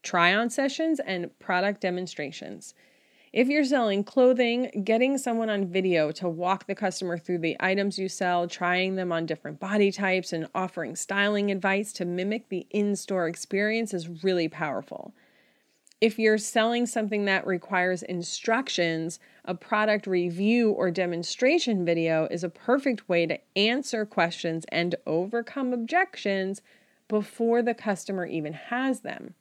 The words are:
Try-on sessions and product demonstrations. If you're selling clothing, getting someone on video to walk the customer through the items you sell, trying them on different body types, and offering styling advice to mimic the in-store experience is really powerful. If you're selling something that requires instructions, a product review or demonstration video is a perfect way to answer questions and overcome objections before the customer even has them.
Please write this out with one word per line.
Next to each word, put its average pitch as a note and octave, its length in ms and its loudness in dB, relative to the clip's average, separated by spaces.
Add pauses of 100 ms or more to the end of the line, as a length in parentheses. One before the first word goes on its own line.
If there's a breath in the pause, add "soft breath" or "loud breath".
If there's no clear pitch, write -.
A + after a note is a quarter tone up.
Try-on F#3+ 480 4
sessions D4 500 0
and F3 380 -6
product G3 420 0
demonstrations. E3 920 -6 (580 soft breath)
If B3 160 4
you're D4 160 4
selling A3+ 400 2
clothing, B3 800 2
getting B3 320 4
someone A3+ 320 -2
on G3+ 180 0
video F3 460 2
to F3+ 160 -4
walk F3 380 -2
the G3 80 -4
customer F3+ 420 -4
through F3 220 -4
the D#3+ 200 0
items G3 400 0
you F#3+ 120 -4
sell, F3+ 360 0
trying F#3 500 0
them F3+ 160 -2
on E3 120 -2
different D#3 340 -8
body G3+ 320 2
types, F#3 440 -2
and D#3+ 200 -4
offering F3+ 400 -4
styling G3+ 560 0
advice G3 440 0
to F3+ 100 -4
mimic F#3 460 -2
the F3+ 200 -6
in-store G3+ 560 0
experience G#3 680 -2
is E3 280 -6
really F3+ 240 2
powerful. - 680 -6 (880 soft breath)
If A3 160 2
you're A3 180 4
selling A#3 480 2
something G#3+ 400 -2
that F#3+ 220 2
requires F3+ 560 0
instructions, E3+ 1160 -2 (280 soft breath)
a F3+ 80 -4
product G#3 520 0
review F#3+ 640 2
or F#3 200 2
demonstration F#3 960 0
video E3 460 2
is E3+ 140 -4
a E3+ 60 -4
perfect C4 580 -2
way E3+ 180 2
to D#3 140 -4 (160)
answer A3+ 480 0
questions E3+ 680 -2
and E3+ 240 0 (120)
overcome A#3 680 -2
objections A3+ 880 -2 (480 soft breath)
before A#3 540 2
the A#3 120 0
customer G3 520 -4
even D3+ 260 -4
has B3 480 -2
them. - 400 -10